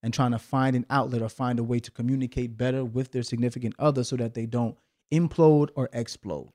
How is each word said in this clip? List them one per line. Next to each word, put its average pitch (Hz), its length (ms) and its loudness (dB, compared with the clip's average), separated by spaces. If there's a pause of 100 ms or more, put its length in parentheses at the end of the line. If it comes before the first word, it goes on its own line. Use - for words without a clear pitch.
and 117 120 -2
trying 123 180 2
to 113 80 0
find 131 380 0
an 123 120 -2
outlet 127 320 0
or 113 80 -2
find 123 300 -2
a 117 40 -2
way 120 160 0
to - 120 -12
communicate 123 640 -4
better 127 280 0
with 123 260 -4
their 123 120 -4
significant 120 560 -2
other 139 260 2
so - 100 -4
that 117 180 -4
they 113 120 -6
don't 117 320 -2 (360)
implode 156 640 6
or 131 180 -2
explode. 95 600 -8